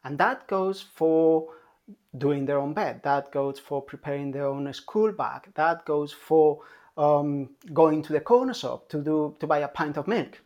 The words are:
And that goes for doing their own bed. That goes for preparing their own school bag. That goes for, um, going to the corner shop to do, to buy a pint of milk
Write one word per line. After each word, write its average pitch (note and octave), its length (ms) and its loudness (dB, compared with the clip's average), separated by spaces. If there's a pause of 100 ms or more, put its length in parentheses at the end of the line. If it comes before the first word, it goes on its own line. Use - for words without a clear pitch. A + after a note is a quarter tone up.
And C#3+ 160 -10
that A#3 300 0
goes F#3+ 340 -2
for D#3+ 720 2 (640)
doing C#3+ 280 -2
their C#3+ 120 0
own C#3+ 160 -4
bed. F3 280 -6
That C#3 280 -2
goes C#3 280 -4
for C#3 220 -8
preparing C#3+ 520 -10
their C#3 140 -6
own C#3 260 -6
school G#3+ 400 -2
bag. C3 420 -8
That E3 300 -2
goes D3 280 -2
for, D3+ 500 4 (340)
um, D3 540 0 (220)
going D#3 300 4
to D3+ 100 -8
the D3+ 80 0
corner B3 340 2
shop - 340 -8
to D3+ 140 -6
do, D3+ 360 -2
to D#3 80 0
buy D3+ 120 6
a C#3+ 100 -2
pint D3+ 280 -4
of D3 120 -4
milk G3 380 -2